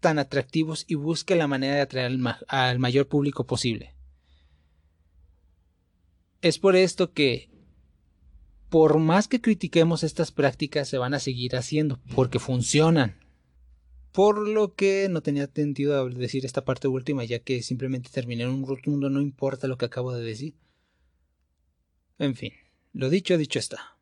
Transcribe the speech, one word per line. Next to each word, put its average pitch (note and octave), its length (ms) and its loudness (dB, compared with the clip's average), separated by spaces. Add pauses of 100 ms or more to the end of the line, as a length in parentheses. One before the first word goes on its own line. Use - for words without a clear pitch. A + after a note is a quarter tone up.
tan D#3 140 4
atractivos D3+ 680 -4
y E3 100 -4
busque D#3 380 -2
la E3 120 2
manera C#3 300 -2
de C#3+ 40 2
atraer C3 280 -2
al C3 100 -2
ma-, A#2+ 280 -2
al B2+ 320 0
mayor C3 300 2
público C#3+ 380 -2
posible. A#2 480 -4 (2500)
Es E3 160 2
por G3 180 6
esto F#3 380 2
que, C3 340 0 (1200)
por D#3 300 6
más E3 300 4
que B3 120 0
critiquemos E3+ 600 2
estas D#3+ 280 -2
prácticas, C#3 580 -2
se C3+ 100 -4
van B2+ 160 -2
a C#3 60 -2
seguir B2 360 -4
haciendo, D3 440 -2 (140)
porque B2+ 240 2
funcionan. C3 800 2 (960)
Por G#3 340 4
lo G#3+ 280 0
que G3 360 2
no E3 120 -2
tenía C#3+ 240 -2
sentido C#3+ 640 0
decir B2 340 -4
esta B2+ 220 -4
parte C3 200 -2
última, C3 380 -2
ya A#2 140 -4
que B2 240 -4
simplemente C3 500 -6
terminé A#2+ 300 -6
en B2 80 -2
un C3+ 160 -4
rotundo C#3 420 -2
"no C#3 140 0
importa C3+ 460 -4
lo C3 100 -6
que B2 80 -2
acabo B2+ 260 -6
de A#2+ 100 -8
decir". A#2 320 -8 (1600)
En C3 180 -2
fin, - 160 -12 (400)
lo C3 160 -4
dicho, F3+ 300 2
dicho D3 200 -2
está. - 440 -10